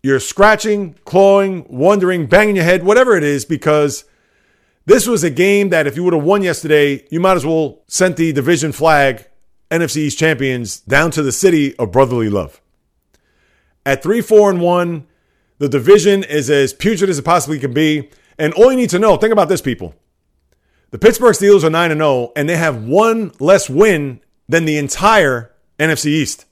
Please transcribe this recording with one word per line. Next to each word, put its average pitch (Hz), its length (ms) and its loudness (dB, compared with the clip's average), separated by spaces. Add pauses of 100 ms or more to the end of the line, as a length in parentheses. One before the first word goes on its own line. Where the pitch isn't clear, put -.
You're 135 180 0
scratching, 208 720 0 (100)
clawing, 196 640 2
wondering, 180 580 0
banging 202 300 2
your 170 80 0
head, 175 200 2
whatever 226 320 4
it 151 80 -2
is, 143 200 -2
because 151 600 -2 (800)
this 208 220 4
was 208 180 -2
a 165 60 -2
game 196 400 0
that 160 160 0
if 127 100 -6
you 175 80 -6
would 175 100 0
have 151 80 -2
won 196 200 0
yesterday, 147 680 -2
you 160 80 -6
might 185 180 2
as 139 80 -4
well 160 440 -4
sent 185 280 -2
the 165 160 -2
division 147 400 -2
flag, 143 540 0 (440)
N 165 120 -2
F 160 80 -4
C 151 160 -4
East 135 120 -6
champions, 131 600 -4
down 151 300 0
to 156 120 -4
the 135 100 -2
city 160 440 0
of 107 160 -6
brotherly 117 380 0
love. 92 300 -6 (1200)
At 135 180 -2
three 220 180 0
four 208 280 4
and 180 120 0
one, 175 460 -2 (520)
the 143 100 -4
division 190 540 4
is 147 260 -4
as 139 240 2
putrid 196 380 -2
as 147 80 -2
it 139 60 -10
possibly 156 340 0
can 127 160 -6
be. 151 340 -2 (300)
And 156 140 -2
all 233 180 6
you 262 60 0
need 240 140 0
to 175 80 -2
know, 208 180 4
think 220 160 0
about 190 160 2
this, 185 140 -2
people. 98 320 -8 (960)
The 107 80 -14
Pittsburgh 226 360 2
Steelers 196 300 4
are 160 60 2
nine 165 200 -2
and 151 120 -2
oh, 127 340 -2
and 147 120 -4
they 170 80 -4
have 143 280 -4
one 208 560 0
less 185 300 2
win 147 500 0 (280)
than 165 180 0
the 156 100 -2
entire 143 760 0 (280)
N 160 100 0
F 147 100 -2
C 147 140 -2
East. 147 380 -6